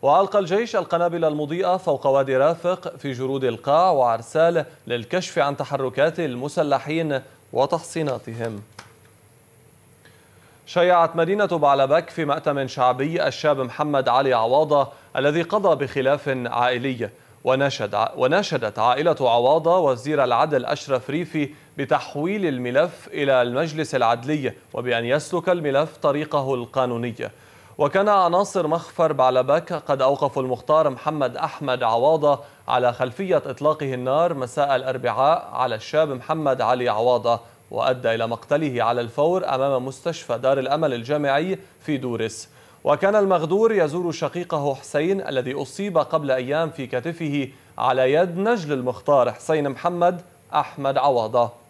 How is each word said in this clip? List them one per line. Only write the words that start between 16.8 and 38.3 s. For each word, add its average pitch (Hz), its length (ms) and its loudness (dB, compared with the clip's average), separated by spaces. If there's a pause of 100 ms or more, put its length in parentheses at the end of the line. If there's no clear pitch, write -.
وناشد 127 520 0
ع-، 107 220 0
وناشدت 127 640 0
عائلة 139 400 2
عواضة 139 600 4
وزير 139 440 0
العدل 127 420 2
أشرف 139 440 -4
ريفي 156 400 -4 (280)
بتحويل 156 680 -2
الملف 135 640 -2
إلى 139 340 2
المجلس 151 540 -2
العدلي 123 580 0 (200)
وبأن 120 320 -2
يسلك 156 440 -2
الملف 151 480 0
طريقه 143 560 -2
القانوني. 120 640 -2 (640)
وكان 190 320 2
عناصر 180 580 2
مخفر 160 460 0
بعلبك 135 600 2
قد 143 280 -2
أوقفوا 135 420 2
المختار 147 460 2
محمد 135 480 -4
أحمد 139 460 -4
عواضة 143 560 2 (280)
على 123 260 2
خلفية 151 520 -2
إطلاقه 143 480 -2
النار 139 400 0
مساء 139 420 -2
الأربعاء 127 800 0
على 123 220 -2
الشاب 151 340 -2
محمد 135 520 -2
علي 123 280 2
عواضة، 117 500 2 (320)
وأدى 120 440 0
إلى 113 120 -2
مقتله 127 560 -2